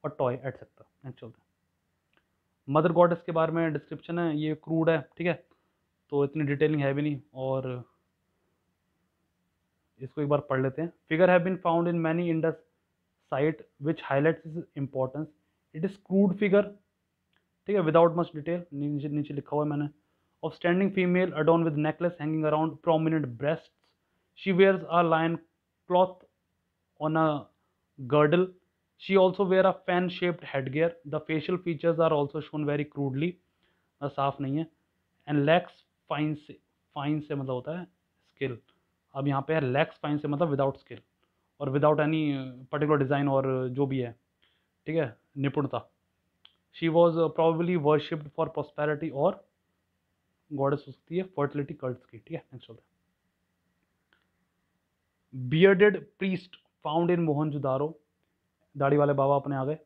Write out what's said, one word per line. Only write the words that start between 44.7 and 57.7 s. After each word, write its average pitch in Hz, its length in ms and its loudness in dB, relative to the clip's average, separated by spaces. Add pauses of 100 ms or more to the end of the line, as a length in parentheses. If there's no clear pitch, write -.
ठीक 156 100 -6
है, 139 220 -2 (200)
निपुणता। 135 540 -4 (840)
She 165 200 -2
was 170 200 6
probably 165 640 0
worshipped 147 500 0 (100)
for 156 100 -2
prosperity, 151 640 -6
और 160 340 -2 (1040)
गॉडेस 139 340 -2
हो 135 40 -20
सकती - 260 -10
है 147 60 -2
फर्टिलिटी 143 500 -6
कल्ट्स 127 320 -10
की। 120 120 -20
ठीक 139 140 -18
है, - 220 -12
नेक्स्ट 123 140 -20
चलते 113 140 -20
हैं। - 100 -20 (2500)
Bearded 190 460 6
priest 185 540 -6 (380)
found 170 240 0
in 175 80 2
मोहनजोदारो, 147 800 -2 (800)